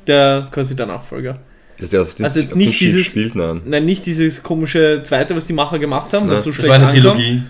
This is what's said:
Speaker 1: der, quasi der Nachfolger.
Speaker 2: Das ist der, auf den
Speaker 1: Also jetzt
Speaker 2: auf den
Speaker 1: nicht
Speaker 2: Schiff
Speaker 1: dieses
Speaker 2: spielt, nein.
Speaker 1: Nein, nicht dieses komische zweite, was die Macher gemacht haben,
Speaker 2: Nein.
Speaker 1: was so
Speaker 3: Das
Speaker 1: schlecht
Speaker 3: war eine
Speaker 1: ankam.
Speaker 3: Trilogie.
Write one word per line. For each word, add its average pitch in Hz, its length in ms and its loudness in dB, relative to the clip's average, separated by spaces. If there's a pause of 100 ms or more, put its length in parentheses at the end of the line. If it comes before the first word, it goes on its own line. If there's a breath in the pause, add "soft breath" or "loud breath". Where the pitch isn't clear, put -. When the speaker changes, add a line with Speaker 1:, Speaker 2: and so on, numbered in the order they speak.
Speaker 1:
der, 139 440 2
quasi 131 260 -6
der 123 100 -6
Nachfolger. 127 480 -10 (420 soft breath)
Speaker 2:
Das - 80 -12
ist 87 80 -4
der, 95 100 4
auf 87 120 -4
den - 100 -4
Speaker 1:
Also 147 160 0
jetzt 139 120 -4
Speaker 2:
auf 175 60 0
den 202 80 4
Speaker 1:
nicht 208 120 0
Speaker 2:
Schiff 180 140 2
Speaker 1:
dieses 180 140 2
Speaker 2:
spielt, 110 280 -4
nein. 82 300 -4
Speaker 1:
Nein, 147 220 -2
nicht 190 180 -2
dieses 160 380 -2
komische 156 600 0
zweite, 143 300 -2
was 165 120 -4
die 175 80 -6
Macher 147 240 -2
gemacht 147 340 -4
haben, 202 140 0
Speaker 2:
Nein. - 100 2
Speaker 1:
was 104 80 -2
so 156 60 -4
Speaker 3:
Das 135 60 -8
Speaker 1:
schlecht 143 140 0
Speaker 3:
war 135 60 8
eine 135 120 8
Speaker 1:
ankam. 131 140 6
Speaker 3:
Trilogie. 123 480 4